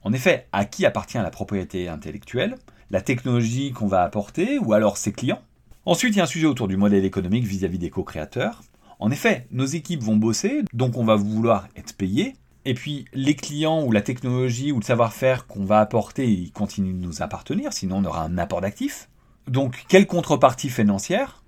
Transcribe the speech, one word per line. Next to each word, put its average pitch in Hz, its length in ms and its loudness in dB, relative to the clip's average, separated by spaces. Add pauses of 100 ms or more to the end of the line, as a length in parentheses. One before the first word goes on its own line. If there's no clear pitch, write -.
En 104 100 -2
effet, 135 400 2
à 101 100 2
qui 175 220 -2
appartient 110 320 0
la 92 140 -2
propriété 92 580 -6
intellectuelle, 104 680 -6 (340)
la 98 120 0
technologie 123 680 0
qu'on 113 160 -4
va 92 160 4
apporter, 180 560 -2
ou 127 120 0
alors 107 240 4
ses - 160 -4
clients. 151 300 -4 (440)
Ensuite, 196 300 2
il 202 40 4
y - 20 4
a - 20 4
un 160 40 0
sujet 160 200 0
autour 123 220 0
du 95 80 -2
modèle 101 260 4
économique 98 400 0
vis-à-vis 92 340 -2
des 85 120 -4
co-créateurs. - 720 -6 (380)
En 214 120 2
effet, 185 400 0
nos 127 140 0
équipes 156 360 -4
vont 107 140 2
bosser, 117 460 2 (100)
donc 123 240 0
on 123 80 -2
va 110 120 6
vouloir 107 600 0
être - 220 -16
payé. 131 400 -2 (280)
Et 131 80 -2
puis, 139 300 -8 (100)
les 135 220 0
clients 156 480 -2
ou 120 80 0
la 104 100 4
technologie 127 720 -2
ou 123 80 0
le 104 60 -4
savoir-faire 123 600 2
qu'on 98 180 -6
va 107 160 6
apporter, 113 500 0
ils 87 220 -2
continuent 95 440 -4
de 90 80 -6
nous 85 160 -8
appartenir, 202 520 -6
sinon 92 240 -4
on 101 80 2
aura 80 180 -4
un 85 140 -4
apport 85 240 -2
d'actifs. - 480 -6 (380)
Donc, 127 420 -2
quelle 190 180 8
contrepartie 143 600 2
financière ? 127 800 0